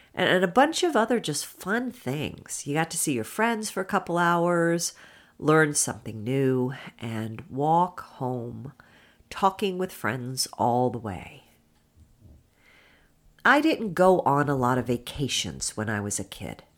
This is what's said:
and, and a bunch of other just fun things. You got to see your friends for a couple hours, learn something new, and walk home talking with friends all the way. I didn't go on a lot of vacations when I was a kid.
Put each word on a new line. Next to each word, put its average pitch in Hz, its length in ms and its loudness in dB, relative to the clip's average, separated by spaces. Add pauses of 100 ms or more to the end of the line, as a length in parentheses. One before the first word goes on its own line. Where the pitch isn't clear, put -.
(140)
and, - 160 2
and 180 140 6
a 190 40 2
bunch 285 360 4
of 320 120 0
other 226 240 2
just - 280 -4
fun 240 420 -4
things. - 760 -8
You 143 80 -2
got 165 160 0
to 165 60 -6
see - 160 0
your 113 100 -2
friends 220 480 -2
for 185 100 -4
a 190 40 -2
couple 175 340 -2
hours, 170 760 2 (460)
learn 151 340 6
something 110 500 -4
new, 131 520 2 (240)
and 113 500 -8
walk 165 520 2
home 123 720 -8 (580)
talking 190 480 0
with 185 120 -4
friends 123 560 -4 (120)
all 120 320 2
the 117 80 -8
way. - 460 -10 (2000)
I 277 180 4
didn't 233 340 0
go 185 240 6
on 139 280 2
a 143 80 0
lot 127 220 2
of 120 80 -2
vacations 120 920 -4
when 107 140 -4
I 104 120 -2
was 104 180 -4
a 101 40 -6
kid. - 380 -12 (160)